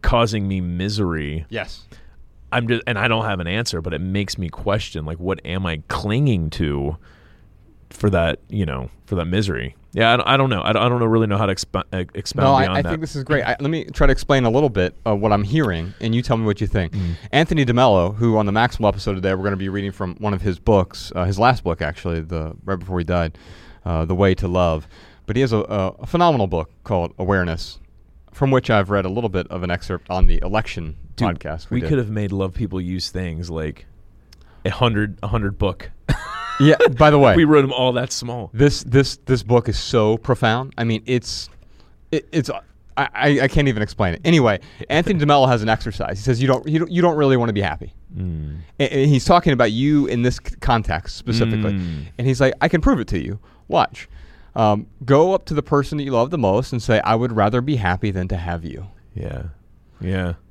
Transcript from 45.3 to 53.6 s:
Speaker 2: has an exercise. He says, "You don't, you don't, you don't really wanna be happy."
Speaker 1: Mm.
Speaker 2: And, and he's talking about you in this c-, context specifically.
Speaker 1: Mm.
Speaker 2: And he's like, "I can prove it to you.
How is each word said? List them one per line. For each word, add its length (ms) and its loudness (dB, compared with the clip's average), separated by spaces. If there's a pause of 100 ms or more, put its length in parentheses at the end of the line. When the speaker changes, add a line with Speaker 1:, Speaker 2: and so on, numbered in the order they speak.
Speaker 2:
has 140 2
an 60 -2
exercise. 500 -4
He 40 -10
says, 180 0
"You 80 2
don't, 180 0
you 120 -2
don't, 120 -2
you 120 0
don't 160 4
really 180 4
wanna 160 0
be 80 0
happy." 320 -4 (240)
Speaker 1:
Mm. 440 -8 (180)
Speaker 2:
And, 120 0
and 200 4
he's 160 4
talking 260 4
about 200 4
you 340 2
in 160 -2
this 140 0
c-, 260 -10
context 540 0
specifically. 580 -2
Speaker 1:
Mm. 320 -6 (100)
Speaker 2:
And 100 -4
he's 140 0
like, 220 2
"I 60 2
can 120 2
prove 200 2
it 80 -6
to 140 -2
you. 160 -8 (300)